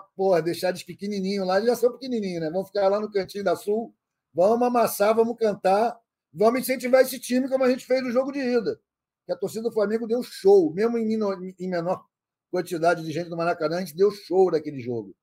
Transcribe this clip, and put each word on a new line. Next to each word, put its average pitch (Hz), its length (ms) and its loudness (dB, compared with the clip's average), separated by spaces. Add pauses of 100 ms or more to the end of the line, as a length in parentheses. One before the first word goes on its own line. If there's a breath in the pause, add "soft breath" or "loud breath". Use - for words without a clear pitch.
(140)
porra, 190 260 2
deixar 165 280 -2
eles 180 160 -4
pequenininhos 196 600 -6
lá. 185 100 0
Eles 214 140 0
já 233 60 2
são 240 160 2
pequenininhos, 226 480 -6
né? 160 100 -4
Vamos 190 180 -4
ficar 196 200 0
lá 202 120 2
no 214 100 -6
cantinho 196 320 -4
da 175 140 0
Sul. 214 360 -4 (400)
Vamos 214 320 2
amassar, 226 500 2
vamos 226 220 2
cantar. 208 640 0 (360)
Vamos 226 260 4
incentivar 254 400 2
esse 254 200 0
time 254 280 -2
como 262 140 0
a 254 80 4
gente 254 160 -2
fez 262 160 0
no 254 80 -4
jogo 262 220 0
de 285 80 -6
ida. 240 400 -2 (440)
Que 175 80 -6
a 180 40 -6
torcida 202 260 -6
do 226 100 -4
Flamengo 220 340 -2
deu 233 160 -2
show. 190 520 4
Mesmo 233 240 0
em 220 80 -2
menor, 214 340 -2
em 185 280 -10
menor 175 360 -4 (460)
quantidade 170 540 0
de 160 80 -6
gente 165 180 -6
no 170 60 -10
Maracanã, 165 400 -2
a 180 40 -2
gente 165 140 -8
deu 196 160 4
show 185 400 2
naquele 151 300 -2
jogo. 113 420 -8